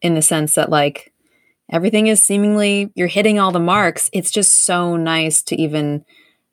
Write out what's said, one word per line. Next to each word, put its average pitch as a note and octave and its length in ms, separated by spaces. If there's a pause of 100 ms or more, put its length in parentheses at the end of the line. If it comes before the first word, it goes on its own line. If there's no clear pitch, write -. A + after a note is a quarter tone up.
in E3+ 140
the D#3+ 60
sense D#3 340
that, D3+ 140
like, D3 440 (580)
everything G#3+ 360
is A3 140
seemingly, G3+ 760
you're F3+ 120
hitting G3+ 320
all F#3+ 120
the F3+ 80
marks, F3 520
it's F3+ 200
just - 340
so F3 320
nice D#3+ 460
to - 180
even D3 420 (500)